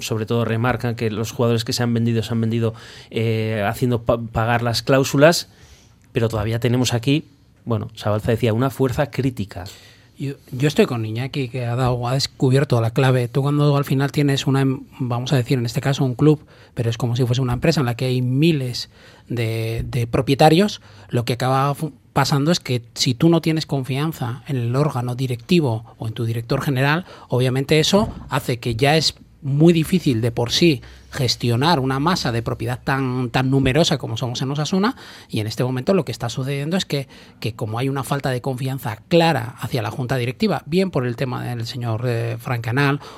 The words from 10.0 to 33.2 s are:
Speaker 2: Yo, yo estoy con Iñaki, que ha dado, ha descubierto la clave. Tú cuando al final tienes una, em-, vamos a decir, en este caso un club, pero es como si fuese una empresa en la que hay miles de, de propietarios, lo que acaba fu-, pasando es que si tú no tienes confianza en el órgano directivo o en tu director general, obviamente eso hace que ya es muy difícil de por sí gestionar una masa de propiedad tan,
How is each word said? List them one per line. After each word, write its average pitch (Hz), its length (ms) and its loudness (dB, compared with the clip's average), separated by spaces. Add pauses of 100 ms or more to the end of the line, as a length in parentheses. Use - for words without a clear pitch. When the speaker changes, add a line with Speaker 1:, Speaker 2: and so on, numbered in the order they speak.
Speaker 2:
Yo, 139 140 -6 (180)
yo 131 160 0
estoy 180 180 4
con 117 200 -2
Iñaki, 123 420 -4
que 123 180 -6
ha 120 120 -2
dado, 123 320 0
ha 127 40 0
descubierto 135 680 2
la 113 100 0
clave. 127 380 2
Tú 135 120 -2
cuando 147 360 2
al 139 80 0
final 135 260 0
tienes 143 340 2
una, 135 160 2
em-, 135 200 0 (180)
vamos 120 320 -4
a 147 60 4
decir, 127 200 0
en 117 80 -2
este 117 140 -6
caso 139 240 0
un 127 120 0
club, 147 300 4 (280)
pero 117 160 -2
es 113 80 -2
como 120 180 -2
si 127 100 0
fuese 123 160 0
una 123 120 -2
empresa 156 260 2
en 131 60 2
la 120 100 -2
que 131 100 -4
hay 127 160 0
miles 131 680 0 (400)
de, 113 580 -2
de 117 200 -2
propietarios, 156 760 4 (280)
lo 120 140 0
que 123 100 -2
acaba 131 400 0
fu-, 151 200 -8 (200)
pasando 143 380 2
es 175 80 0
que 123 240 -4 (100)
si 127 220 0
tú 160 120 4
no 170 140 6
tienes 160 240 -2
confianza 135 840 -4
en 139 100 -2
el 120 180 -2
órgano 123 400 0
directivo 123 840 0
o 113 100 -8
en 113 60 -6
tu 117 120 -4
director 117 360 -2
general, 143 440 0 (220)
obviamente 131 520 2
eso 202 340 2 (160)
hace 131 300 -2
que 120 160 -4
ya 139 220 4
es - 180 0 (260)
muy 151 320 6
difícil 151 480 2
de 120 100 0
por 117 200 -2
sí 156 320 2 (280)
gestionar 131 680 0
una 131 200 -2
masa 160 320 0
de 117 120 -2
propiedad 120 400 -6
tan, 131 480 -2